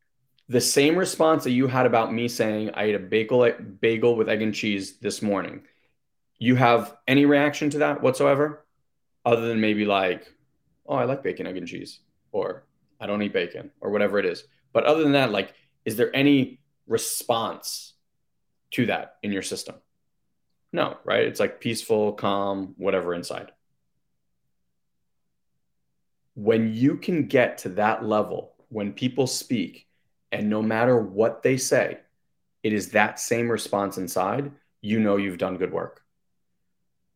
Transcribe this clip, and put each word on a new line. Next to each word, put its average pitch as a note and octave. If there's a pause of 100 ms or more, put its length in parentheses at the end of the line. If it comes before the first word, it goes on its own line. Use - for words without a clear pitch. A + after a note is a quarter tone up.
(500)
the A#2+
same D3
response D#3+
that C3
you B2+
had B2+
about A2+
me A#2
saying, A2
"I G#2
ate G#2+
a G2
bagel, A2 (280)
bagel A2+
with A2
egg G#2+
and G#2+
cheese G2+
this G2+
morning," F#2 (760)
you B2
have A#2+ (100)
any C#3
reaction C#3+
to D3
that D3
whatsoever? C#3 (600)
Other A#2
than A2+
maybe G#2+
like, F#2+ (520)
"Oh, C#3+
I B2+
like B2+
bacon, F2
egg, F#2
and F2
cheese," F#2 (320)
or, F#2+ (320)
"I G#2+
don't G#2
eat G2+
bacon," - (100)
or G2+
whatever G#2
it F#2
is. F2 (260)
But A2+
other D#3
than C#3+
that, C3+
like, G2+ (300)
is G#2+
there A#2+
any C#3 (240)
response - (800)
to B2
that F#2
in G#2
your F#2+
system? - (960)
No, -
right? A2
It's, A2+
like, -
peaceful, G#2+
calm, G2
whatever F2+
inside. - (2750)
When A2+
you C3+
can D#3
get B2
to -
that G#2+
level, G#2 (160)
when G2+
people B2+
speak, - (440)
and G#2
no G#2+
matter A2+
what G#2
they C3
say, - (640)
it G#2+
is G2+
that G#2+
same A#2
response G2+
inside, G2 (300)
you G#2+
know G2+
you've F#2+
done F#2
good F2+
work. F2 (1120)